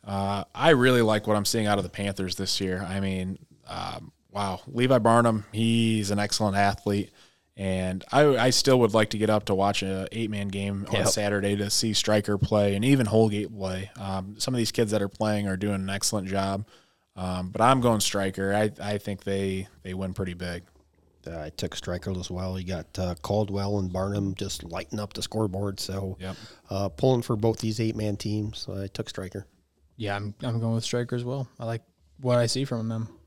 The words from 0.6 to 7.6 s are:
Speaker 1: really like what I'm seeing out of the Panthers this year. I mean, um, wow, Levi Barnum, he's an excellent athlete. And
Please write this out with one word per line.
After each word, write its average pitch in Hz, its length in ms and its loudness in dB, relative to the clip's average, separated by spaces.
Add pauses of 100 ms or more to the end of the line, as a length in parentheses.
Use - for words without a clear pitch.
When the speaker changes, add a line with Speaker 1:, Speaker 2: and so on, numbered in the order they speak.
Speaker 1:
really 127 300 6
like 107 260 4
what 107 80 4
I'm 101 100 2
seeing 110 220 0
out 101 100 4
of 98 60 0
the 90 60 -6
Panthers 98 460 -4
this - 260 -4
year. 92 260 -2
I 95 120 -4
mean, 95 400 -4 (280)
um, - 440 -10 (200)
wow, 98 360 -4
Levi 127 320 4
Barnum, 113 520 6
he's 113 600 2
an 104 80 0
excellent 104 380 0
athlete. 101 540 2 (460)
And 92 540 -2